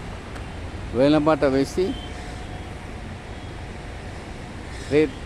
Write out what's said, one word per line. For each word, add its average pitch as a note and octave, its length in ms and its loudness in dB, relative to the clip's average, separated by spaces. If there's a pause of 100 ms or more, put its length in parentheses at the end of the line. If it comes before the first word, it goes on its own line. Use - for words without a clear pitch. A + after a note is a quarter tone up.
(1000)
వేలంపాట D3+ 460 8 (100)
వేసి C#3 320 2 (3000)
రేట్, D3 340 6